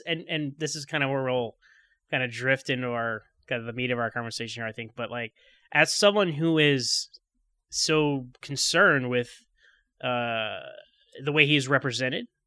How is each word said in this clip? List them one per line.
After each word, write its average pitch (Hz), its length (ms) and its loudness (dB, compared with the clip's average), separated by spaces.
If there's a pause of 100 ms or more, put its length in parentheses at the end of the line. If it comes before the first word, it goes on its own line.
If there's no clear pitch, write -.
and, 165 240 -4
and 151 280 -4
this 151 180 -4
is 147 100 -10
kinda 143 240 -2
where 135 140 0
we'll 123 320 -2 (560)
kinda 127 160 0
drift 127 420 -2
into 127 200 -2
our, 117 340 -4 (260)
kind 123 100 -2
of 113 60 -10
the 117 80 -8
meat 123 180 -2
of 120 80 -2
our 113 120 -2
conversation 117 500 -8
here, 113 60 -4
I 110 40 -8
think, 113 240 -12
but, 117 140 -6
like, 117 240 -6 (400)
as 156 180 6
someone 202 400 4
who 160 280 2
is 139 500 2 (600)
so 147 580 0 (140)
concerned 143 680 2
with, 123 220 0 (720)
uh, 117 560 -4 (640)
the 143 100 -2
way 151 120 8
he 147 120 4
is 127 100 0
represented, 135 600 0 (200)